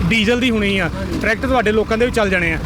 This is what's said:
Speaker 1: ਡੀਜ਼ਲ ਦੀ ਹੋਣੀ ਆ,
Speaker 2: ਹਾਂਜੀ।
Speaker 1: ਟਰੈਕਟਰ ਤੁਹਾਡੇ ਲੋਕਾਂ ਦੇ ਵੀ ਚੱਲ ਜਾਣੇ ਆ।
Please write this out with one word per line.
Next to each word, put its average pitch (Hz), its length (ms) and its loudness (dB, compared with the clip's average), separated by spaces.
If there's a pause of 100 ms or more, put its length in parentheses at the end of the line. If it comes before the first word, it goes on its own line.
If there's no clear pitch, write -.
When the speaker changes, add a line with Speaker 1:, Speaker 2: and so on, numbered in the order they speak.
Speaker 1:
ਡੀਜ਼ਲ 226 320 2
ਦੀ 254 100 0
ਹੋਣੀ 202 280 0
ਆ, 180 60 0
Speaker 2:
ਹਾਂਜੀ। - 360 -4
Speaker 1:
ਟਰੈਕਟਰ 220 280 -2
ਤੁਹਾਡੇ 226 240 2
ਲੋਕਾਂ 220 260 0
ਦੇ 240 80 2
ਵੀ 247 40 0
ਚੱਲ 214 200 0
ਜਾਣੇ 175 220 0
ਆ। 160 140 -2